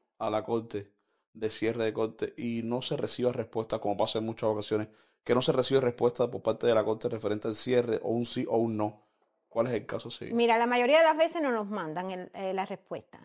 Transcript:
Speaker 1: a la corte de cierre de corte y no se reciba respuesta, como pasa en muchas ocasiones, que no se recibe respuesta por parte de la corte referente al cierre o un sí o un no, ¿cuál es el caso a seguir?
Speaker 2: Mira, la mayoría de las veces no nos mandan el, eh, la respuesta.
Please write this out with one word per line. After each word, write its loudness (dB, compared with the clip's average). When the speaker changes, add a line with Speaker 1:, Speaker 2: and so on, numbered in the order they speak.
Speaker 1:
a -4
la 0
corte -4
de -4
cierre 0
de 0
corte -4
y -4
no -2
se -2
reciba 0
respuesta, -4
como -2
pasa 0
en -2
muchas -2
ocasiones, -2
que 2
no 4
se 4
recibe 4
respuesta 2
por -8
parte 0
de 6
la 4
corte -2
referente -2
al -2
cierre 2
o -2
un 0
sí -2
o 2
un 0
no, -4
¿cuál 0
es -4
el -2
caso -8
a -10
seguir? -8
Speaker 2:
Mira, 4
la 2
mayoría 4
de 6
las 4
veces 0
no 0
nos -2
mandan -6
el, -10
eh, -4
la -2
respuesta. -12